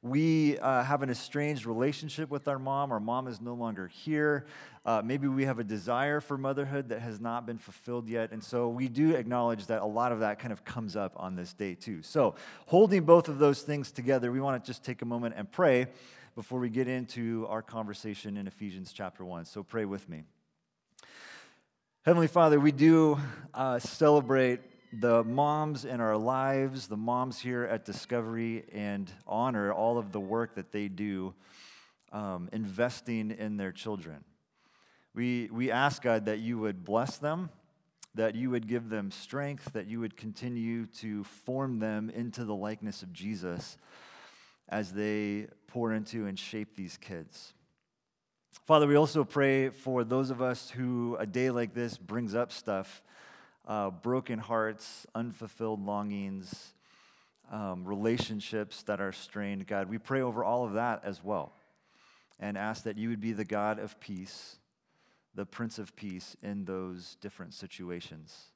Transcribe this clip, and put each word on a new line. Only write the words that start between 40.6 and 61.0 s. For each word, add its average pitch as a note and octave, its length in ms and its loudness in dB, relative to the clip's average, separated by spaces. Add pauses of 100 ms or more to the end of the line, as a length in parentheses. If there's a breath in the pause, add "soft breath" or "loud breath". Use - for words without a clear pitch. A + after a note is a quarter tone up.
to G#2 360 -8
form B2+ 560 -4
them G#2+ 300 -2
into A#2+ 360 -6
the G#2 100 -2
likeness G#2 460 -6
of F#2 100 -14
Jesus F2+ 640 -8 (920 loud breath)
as G2 240 -4
they G#2 540 -2 (200)
pour A#2 260 -2
into G#2+ 320 -4
and F#2+ 140 -6
shape G#2+ 360 -10
these F#2 220 -10
kids. - 560 -14 (1120)
Father, D3+ 220 8
we C#3+ 80 8
also D3 300 6
pray C3+ 440 4
for C3 340 -2
those C3 260 0
of B2 120 -2
us B2+ 280 -2
who B2 500 -2
a G#2+ 60 0
day B2 240 2
like A#2+ 240 0
this A#2 240 -4
brings G#2 360 -4
up A#2+ 180 0
stuff, - 520 -6 (640 loud breath)
uh, G#2 220 -2
broken A#2 500 -2
hearts, A2 720 -4
unfulfilled A2 720 -6
longings, G2+ 880 -6 (800 soft breath)
um, F#2+ 320 -6
relationships G#2 1000 -2
that G2+ 180 -2
are G2 100 -2
strained. G2 560 -8
God, G2 220 -4
we A2+ 80 -6
pray C3+ 240 -2
over A#2+ 220 -2
all A#2+ 220 0
of G#2 80 -4
that A2+ 300 -2